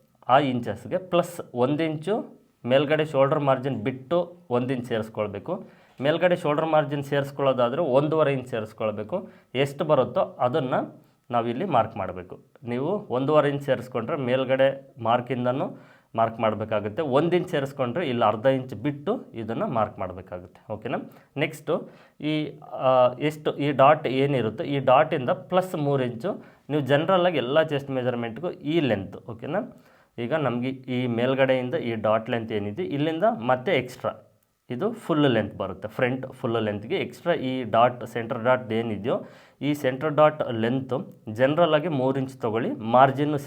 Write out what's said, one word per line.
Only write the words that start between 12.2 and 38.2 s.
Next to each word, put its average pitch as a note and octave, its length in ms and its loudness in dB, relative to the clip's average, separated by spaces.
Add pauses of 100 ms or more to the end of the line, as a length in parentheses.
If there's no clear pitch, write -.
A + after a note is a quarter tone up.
ನೀವು C3+ 200 -2 (260)
ಒಂದೂವರೆ D3 360 4
ಇಂಚ್ C#3+ 160 -6
ಸೇರಿಸ್ಕೊಂಡ್ರೆ B2 480 -2 (120)
ಮೇಲ್ಗಡೆ C3 400 2 (380)
ಮಾರ್ಕಿಂದನೂ B2 600 0 (520)
ಮಾರ್ಕ್ A2+ 240 0
ಮಾಡಬೇಕಾಗುತ್ತೆ, G#2+ 580 -2 (160)
ಒಂದು E3 200 2
ಇಂಚ್ F3+ 160 -2
ಸೇರಿಸ್ಕೊಂಡ್ರೆ C3+ 560 -4
ಇಲ್ಲಿ A#2+ 220 0
ಅರ್ಧ A2 160 0 (100)
ಇಂಚ್ B2+ 160 -8 (120)
ಬಿಟ್ಟು D3 260 -4 (300)
ಇದನ್ನು A#2 260 -4 (100)
ಮಾರ್ಕ್ G#2 240 0
ಮಾಡಬೇಕಾಗುತ್ತೆ, F2+ 580 -12 (140)
ಓಕೆನಾ? A#2+ 240 -6 (460)
ನೆಕ್ಸ್ಟು D#3 320 -4 (560)
ಈ, - 20 0 (540)
ಆ, C3 40 6 (380)
ಎಷ್ಟು D3+ 220 -4 (140)
ಈ D3 40 2 (120)
ಡಾಟ್ D#3 240 8 (180)
ಏನಿರುತ್ತೋ C#3+ 500 0
ಈ C#3 60 0 (120)
ಡಾಟಿಂದ D3+ 400 4 (200)
ಪ್ಲಸ್ F3+ 220 0 (120)
ಮೂರು C#3 240 2
ಇಂಚು B2+ 240 -6 (380)
ನೀವು D3 200 0
ಜನರಲ್ಲಾಗಿ E3+ 540 4
ಎಲ್ಲ D3+ 260 4
ಚೆಸ್ಟ್ C#3 260 -4
ಮೆಜರ್ಮೆಂಟ್‌ಗೂ B2 540 -4 (220)
ಈ - 20 0 (140)
ಲೆಂತ್, F#2+ 280 -2 (160)
ಓಕೆನಾ? C#3 280 -4 (640)
ಈಗ A#2+ 100 -4 (140)
ನಮಗೆ B2 240 -2 (240)
ಈ B2 40 0 (200)
ಮೇಲ್ಗಡೆಯಿಂದ C3 560 2 (140)
ಈ A2+ 40 -2 (140)
ಡಾಟ್ A2 260 2
ಲೆಂತ್ A2+ 260 -4
ಏನಿದೆ G#2 240 -6 (140)
ಇಲ್ಲಿಂದ D#3+ 280 0 (260)
ಮತ್ತೆ B2+ 200 0 (100)
ಎಕ್ಸ್ಟ್ರಾ - 300 -6 (640)
ಇದು C#3+ 140 -4 (180)
ಫುಲ್ D3 300 4
ಲೆಂತ್ G#2 260 0
ಬರುತ್ತೆ, F#2+ 340 -8
ಫ್ರಂಟ್ B2+ 300 0 (140)
ಫುಲ್ A#2 280 0
ಲೆಂತ್ಗೆ G#2+ 380 -4
ಎಕ್ಸ್ಟ್ರಾ - 280 -4 (160)
ಈ - 20 -4 (220)
ಡಾಟ್, B2 260 4 (140)
ಸೆಂಟರ್ A#2+ 340 -4